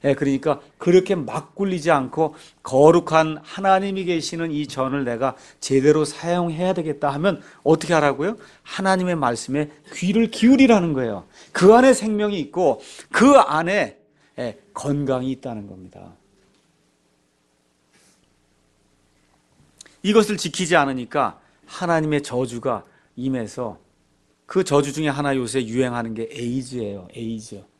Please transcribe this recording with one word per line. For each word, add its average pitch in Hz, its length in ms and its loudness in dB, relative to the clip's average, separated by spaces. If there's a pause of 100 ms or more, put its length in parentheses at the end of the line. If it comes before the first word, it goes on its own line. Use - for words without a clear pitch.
예, 143 80 2
그러니까 139 480 -2 (160)
그렇게 185 380 2
막 156 400 -10
굴리지 180 360 -2
않고 151 440 -2 (280)
거룩한 160 800 4
하나님이 190 640 -2
계시는 165 460 -4
이 147 140 -4
전을 135 380 -4
내가 120 320 -4 (240)
제대로 147 460 2
사용해야 175 680 -4
되겠다 151 420 -4
하면 160 260 -2 (220)
어떻게 160 300 2
하라고요? 147 440 0 (260)
하나님의 185 520 -2
말씀에 139 540 -4 (240)
귀를 220 380 0
기울이라는 233 600 4
거예요. 113 320 -4 (260)
그 190 220 8
안에 254 200 8
생명이 208 460 -2
있고 147 400 0 (320)
그 269 280 6
안에, 165 600 0 (380)
예, 120 220 -8 (140)
건강이 135 580 -4
있다는 117 360 -10
겁니다. 92 460 -20 (4000)
이것을 208 340 2
지키지 170 400 -2
않으니까 131 640 -2 (240)
하나님의 156 580 -2
저주가 120 640 -6 (320)
임해서, 123 600 -6 (680)
그 185 180 -2
저주 143 300 0
중에 151 160 -4
하나 139 260 -2
요새 123 300 -4
유행하는 120 480 -4
게 113 180 -8
에이즈예요. 120 840 -8
에이즈. 110 500 -12 (160)